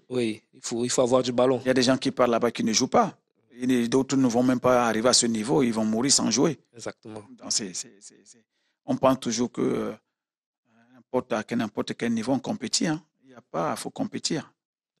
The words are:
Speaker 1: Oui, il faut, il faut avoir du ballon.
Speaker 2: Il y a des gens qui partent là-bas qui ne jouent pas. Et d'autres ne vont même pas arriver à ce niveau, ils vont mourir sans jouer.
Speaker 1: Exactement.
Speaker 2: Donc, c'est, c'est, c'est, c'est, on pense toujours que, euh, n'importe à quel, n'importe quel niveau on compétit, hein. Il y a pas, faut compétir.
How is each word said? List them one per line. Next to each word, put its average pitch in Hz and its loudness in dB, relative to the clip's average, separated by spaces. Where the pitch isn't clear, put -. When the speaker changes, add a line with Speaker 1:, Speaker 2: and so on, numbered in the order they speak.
Speaker 1:
Oui, 117 -4
il 131 -20
faut, 117 -4
il 120 -4
faut - 2
avoir 127 4
du 123 -2
ballon. 123 4
Speaker 2:
Il - 0
y 131 4
a - 0
des 127 2
gens 127 2
qui 131 -2
partent 120 2
là-bas 117 2
qui - -4
ne 117 0
jouent 127 2
pas. 220 2
Et 123 2
d'autres 131 2
ne 135 4
vont 120 2
même 127 2
pas 123 4
arriver 110 2
à 120 6
ce 120 2
niveau, 117 0
ils 117 0
vont 110 -2
mourir 113 0
sans 120 2
jouer. 135 2
Speaker 1:
Exactement. 110 -16
Speaker 2:
Donc, 104 -16
c'est, - -4
c'est, 120 -12
c'est, 101 -20
c'est, - -20
on 135 -2
pense 131 2
toujours 117 -2
que, - -8
euh, 113 -2
n'importe - -4
à 107 -2
quel, 117 -4
n'importe 117 -4
quel 117 -2
niveau 113 -2
on 135 0
compétit, - -4
hein. 156 -4
Il 135 -20
y 127 -20
a 120 -20
pas, 156 -4
faut - -10
compétir. - -6